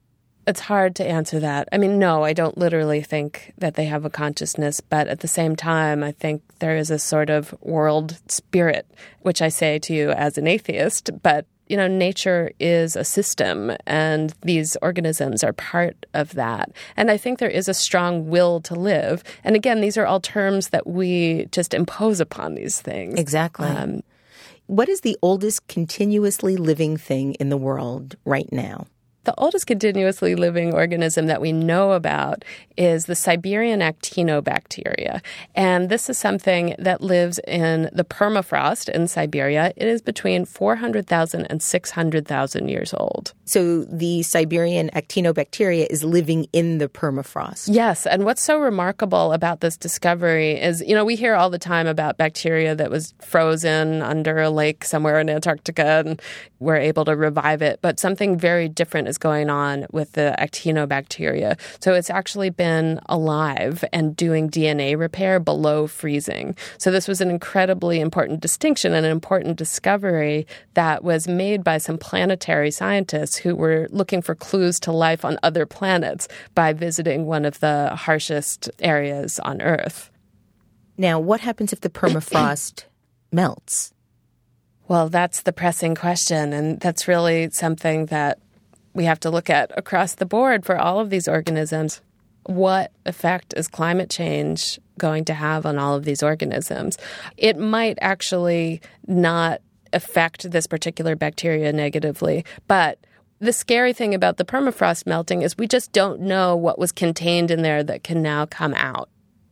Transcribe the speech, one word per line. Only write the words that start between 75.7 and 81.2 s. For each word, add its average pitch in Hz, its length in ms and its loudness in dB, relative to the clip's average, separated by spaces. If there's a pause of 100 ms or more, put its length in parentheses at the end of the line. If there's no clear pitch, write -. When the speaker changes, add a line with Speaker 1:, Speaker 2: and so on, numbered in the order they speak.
Speaker 1:
by 160 200 4
visiting 160 520 -2
one 151 200 0
of 147 140 -2
the 147 360 2
harshest 156 760 -2 (100)
areas 143 600 0
on - 220 -6
Earth. - 500 -2 (840)
Speaker 2:
Now, 170 220 2
what 190 220 2